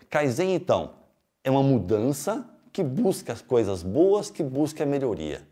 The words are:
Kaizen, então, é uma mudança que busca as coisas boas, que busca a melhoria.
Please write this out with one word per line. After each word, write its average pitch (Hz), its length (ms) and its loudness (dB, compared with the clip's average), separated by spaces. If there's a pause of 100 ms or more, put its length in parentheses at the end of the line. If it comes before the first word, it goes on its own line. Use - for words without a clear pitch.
Kaizen, 151 460 0
então, 92 380 0 (520)
é 135 60 0
uma 135 120 4
mudança 135 840 0 (240)
que 196 100 -2
busca 156 520 -2
as - 80 -14
coisas 98 400 0
boas, 175 480 2
que - 120 -6
busca 143 420 -2
a - 20 0
melhoria. 95 640 -4